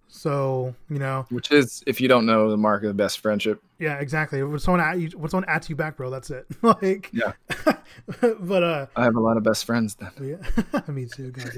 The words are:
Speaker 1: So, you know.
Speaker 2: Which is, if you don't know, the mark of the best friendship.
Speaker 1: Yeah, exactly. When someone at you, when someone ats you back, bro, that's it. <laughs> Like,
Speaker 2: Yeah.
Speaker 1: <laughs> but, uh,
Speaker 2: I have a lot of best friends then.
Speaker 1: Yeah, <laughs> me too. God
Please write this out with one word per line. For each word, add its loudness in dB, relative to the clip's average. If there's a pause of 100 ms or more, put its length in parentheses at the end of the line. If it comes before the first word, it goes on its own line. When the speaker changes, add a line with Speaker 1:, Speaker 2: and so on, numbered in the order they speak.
Speaker 1:
So, -2 (160)
you -4
know. -4
Speaker 2:
Which -6
is, 4
if 0
you 4
don't 6
know, 6
the 2
mark 2
of -2
the -2
best 0
friendship. 0 (180)
Speaker 1:
Yeah, -2
exactly. -2
When -4
someone 2
at 0
you, -2
when -8
someone -2
ats -2
you -6
back, -4
bro, -8
that's -10
it. -12
<laughs> -6
Like, 2
Speaker 2:
Yeah. -2 (340)
Speaker 1:
<laughs> 4 (460)
but, 2
uh, 0 (100)
Speaker 2:
I 2
have 4
a 2
lot 4
of 0
best 2
friends -2
then. -14 (120)
Speaker 1:
Yeah, -2
<laughs> -10
me -6
too. -14
God -12